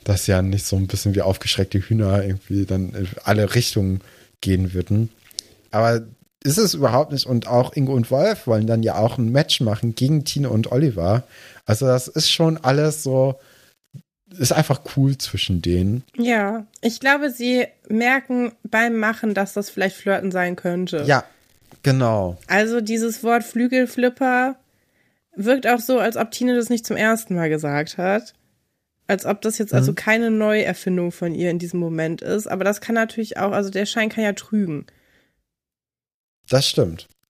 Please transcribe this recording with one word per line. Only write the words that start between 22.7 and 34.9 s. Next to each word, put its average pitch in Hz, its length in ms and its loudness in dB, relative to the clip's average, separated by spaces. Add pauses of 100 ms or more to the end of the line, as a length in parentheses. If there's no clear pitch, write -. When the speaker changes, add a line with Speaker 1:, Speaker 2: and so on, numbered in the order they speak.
Speaker 2:
dieses 226 420 -4
Wort 233 220 2
Flügelflipper 247 1120 0 (800)
wirkt 247 300 0
auch 240 140 2
so, 254 180 2
als 226 180 0
ob 226 140 -2
Tine 247 260 0
das 233 140 0
nicht 233 160 -2
zum 202 100 -4
ersten 220 380 0
Mal 165 160 0
gesagt 151 480 -2
hat. 196 340 -2 (800)
Als 196 160 -2
ob 208 160 -2
das 220 160 -4
jetzt 214 160 -2
also 131 180 4
Speaker 1:
Mhm. 165 40 -4
Speaker 2:
keine 226 340 0
Neuerfindung 208 840 0
von 170 220 -6
ihr 170 160 -2
in 170 80 0
diesem 175 220 -6
Moment 160 420 -4
ist. 208 240 -4
Aber 190 180 -4
das 208 160 0
kann - 140 -4
natürlich 226 440 -2
auch, 202 140 0
also 196 180 0
der 196 160 -2
Schein 220 220 -2
kann - 160 -4
ja 202 100 0
trügen. 185 520 -4 (1600)